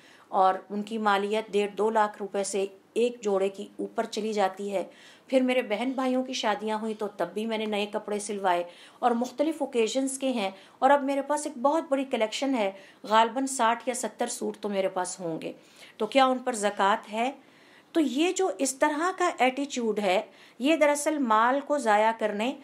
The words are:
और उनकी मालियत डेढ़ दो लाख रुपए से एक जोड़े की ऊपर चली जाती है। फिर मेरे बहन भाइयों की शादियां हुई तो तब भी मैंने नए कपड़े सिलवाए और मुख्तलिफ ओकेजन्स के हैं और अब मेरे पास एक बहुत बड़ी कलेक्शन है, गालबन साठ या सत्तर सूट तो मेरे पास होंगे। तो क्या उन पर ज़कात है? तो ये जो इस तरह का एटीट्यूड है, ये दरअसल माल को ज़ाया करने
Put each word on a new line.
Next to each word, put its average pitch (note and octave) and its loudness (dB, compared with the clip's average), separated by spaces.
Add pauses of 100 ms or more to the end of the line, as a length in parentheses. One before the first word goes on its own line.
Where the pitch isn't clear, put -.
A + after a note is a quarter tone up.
(320)
और F#3+ 4
उनकी G#3 -6
मालियत G#3 0
डेढ़ G#3 2
दो G#3 0
लाख G#3+ 2
रुपए G3 -4
से G3 -2 (280)
एक A#3+ 0
जोड़े G3 2
की G3+ -12 (100)
ऊपर G#3 -4
चली G#3+ -4
जाती G3+ 0
है। F#3+ -4 (400)
फिर C4 4
मेरे B3+ 2
बहन A#3 -2
भाइयों B3+ -2
की C4 -10
शादियां G#3+ -2
हुई A3 -6
तो G#3+ -6 (120)
तब F3 -2
भी G#3+ -4
मैंने A3 -4
नए G#3 -2
कपड़े G#3 -6
सिलवाए F#3+ 0 (360)
और A#3+ 4
मुख्तलिफ D4 -2
ओकेजन्स C4 0
के C4+ -2
हैं G#3 -2 (280)
और C4 8
अब C#4 6
मेरे C#4 -2
पास D4 -2
एक C#4+ -10
बहुत C#4 0
बड़ी C4+ 2
कलेक्शन B3 -2
है, G#3 2 (360)
गालबन A3+ 4
साठ A#3 0
या B3 0
सत्तर A#3+ -4
सूट G#3+ -6
तो G#3 -6
मेरे F#3+ 0
पास F3+ -6
होंगे। E3+ -6 (440)
तो G#3+ -2
क्या C4+ 6
उन B3+ 4
पर B3 -4
ज़कात G#3 2
है? A#3 -4 (580)
तो E4+ 2
ये D4+ 2
जो F#4+ 0
इस - -4
तरह D4+ 2
का F4+ 0
एटीट्यूड B3+ -2
है, G3 0 (300)
ये D4 2
दरअसल D4 2
माल A#3+ 4
को D4 -2
ज़ाया A3 4
करने A3 -2